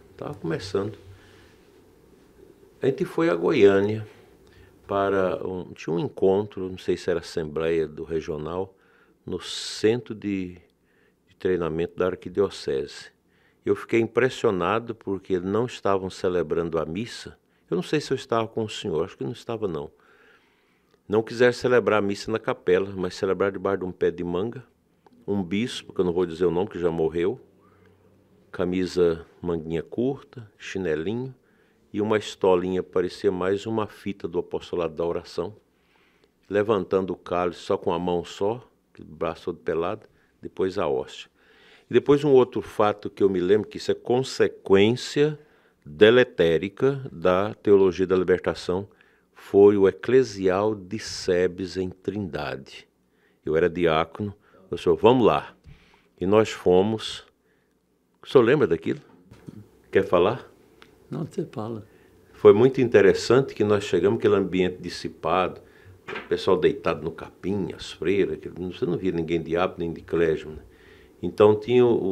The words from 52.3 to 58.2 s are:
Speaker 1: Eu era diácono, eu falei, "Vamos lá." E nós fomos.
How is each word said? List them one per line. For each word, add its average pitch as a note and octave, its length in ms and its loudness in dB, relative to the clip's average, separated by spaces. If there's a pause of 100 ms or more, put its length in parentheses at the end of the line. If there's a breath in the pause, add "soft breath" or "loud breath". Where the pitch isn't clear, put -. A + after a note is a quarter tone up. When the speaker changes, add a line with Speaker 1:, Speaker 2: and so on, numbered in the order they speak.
Speaker 1:
Eu D#2 120 0
era E2+ 120 4
diácono, E2 640 0 (380 soft breath)
eu F2 80 -6
falei, - 240 2
"Vamos A#2 240 6
lá." D2 280 0 (640 soft breath)
E F2+ 60 -6
nós G#2 260 4
fomos. A2 760 0 (960)